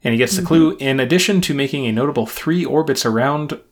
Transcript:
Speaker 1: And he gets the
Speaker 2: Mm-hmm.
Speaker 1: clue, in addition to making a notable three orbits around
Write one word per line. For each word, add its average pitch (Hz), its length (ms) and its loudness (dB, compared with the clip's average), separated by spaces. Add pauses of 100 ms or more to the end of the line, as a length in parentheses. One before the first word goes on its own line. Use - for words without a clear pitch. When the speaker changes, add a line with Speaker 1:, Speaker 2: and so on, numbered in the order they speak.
Speaker 1:
And 120 100 -2
he 117 60 0
gets 120 160 0
the - 60 -2
Speaker 2:
Mm-hmm. 175 80 -4
Speaker 1:
clue, 160 320 4
in 135 180 0
addition 180 440 2
to 160 100 -2
making 139 340 -2
a 113 60 0
notable 123 320 0
three 165 400 -2
orbits 143 400 0
around 139 560 -2 (120)